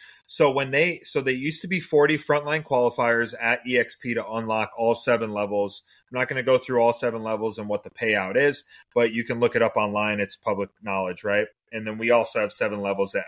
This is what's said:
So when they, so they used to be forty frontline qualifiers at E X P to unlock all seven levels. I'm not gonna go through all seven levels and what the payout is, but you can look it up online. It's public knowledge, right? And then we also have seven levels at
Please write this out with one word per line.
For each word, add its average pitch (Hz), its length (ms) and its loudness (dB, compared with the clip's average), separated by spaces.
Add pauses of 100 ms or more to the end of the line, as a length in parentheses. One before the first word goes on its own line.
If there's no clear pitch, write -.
(260)
So 147 240 4
when 135 200 -2
they, 160 320 0
so - 200 -4
they 131 100 0
used 139 300 -6
to - 40 -8
be 180 140 -4
forty 151 380 4
frontline 147 440 -2
qualifiers 120 800 2
at 120 260 -2
E 123 120 0
X - 180 -2
P 123 160 -8
to 110 180 -4
unlock 110 460 -2
all 117 180 2
seven 113 380 0
levels. 104 500 -2 (300)
I'm 123 60 -4
not 127 100 0
gonna 131 140 -4
go 131 160 4
through 127 240 2
all 117 100 6
seven 113 300 -4
levels 110 360 -4
and 104 120 -6
what 104 140 -4
the - 60 -16
payout 104 460 0
is, 143 280 2 (300)
but 117 180 4
you 117 120 -2
can 117 160 -6
look 120 160 2
it 113 60 4
up 110 160 2
online. 104 420 0
It's 98 160 -4
public 98 320 -4 (140)
knowledge, 95 420 -4
right? 104 220 2 (260)
And 110 140 -8
then 107 100 -6
we 113 140 0
also 113 300 4
have 104 120 0
seven 104 300 -2
levels 98 320 0
at 95 120 -2